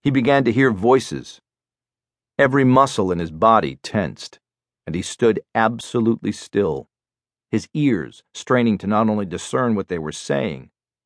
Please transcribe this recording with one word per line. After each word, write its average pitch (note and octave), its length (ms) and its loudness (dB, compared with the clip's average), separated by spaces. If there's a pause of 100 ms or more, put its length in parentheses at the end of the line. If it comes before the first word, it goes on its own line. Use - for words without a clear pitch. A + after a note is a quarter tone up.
he C#3+ 80 0
began C3+ 340 2
to A#2+ 80 2
hear C3 200 2
voices. G2+ 680 0 (960)
Every C3+ 280 4
muscle B2+ 460 4
in E2+ 80 -2
his D#2+ 120 -6
body E2 500 2
tensed, - 580 -6 (460)
and D#2+ 100 -8
he F#2 60 -4
stood A2+ 380 0 (160)
absolutely A2+ 800 0
still, D#2 560 -4 (600)
his G#2+ 240 -4
ears A#2 500 -2 (100)
straining A#2+ 460 2
to F#2+ 80 -6
not G#2+ 200 2
only G#2+ 180 -2
discern A2+ 500 -4
what F#2+ 120 -4
they F2 120 -6
were D2+ 120 -8
saying, F2 580 -6 (360)